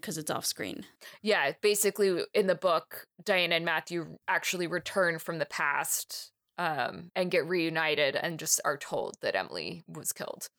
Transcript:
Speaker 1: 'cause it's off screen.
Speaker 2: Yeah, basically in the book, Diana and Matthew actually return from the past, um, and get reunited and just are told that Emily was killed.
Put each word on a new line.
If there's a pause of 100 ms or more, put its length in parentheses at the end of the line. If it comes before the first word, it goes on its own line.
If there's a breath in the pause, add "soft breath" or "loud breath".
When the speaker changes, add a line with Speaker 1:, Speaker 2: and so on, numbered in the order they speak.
Speaker 1:
'cause
it's
off
screen. (360 loud breath)
Speaker 2:
Yeah, (100)
basically (100)
in
the
book, (180)
Diana
and
Matthew (100)
actually
return
from
the
past, (280)
um,
and
get
reunited
and
just
are
told
that
Emily
was
killed. (120)